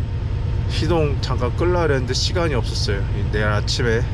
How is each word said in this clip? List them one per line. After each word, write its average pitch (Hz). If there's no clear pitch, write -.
시동 156
잠깐 123
끌라 175
그랬는데 131
시간이 170
없었어요. 107
이 -
내일 107
아침에 113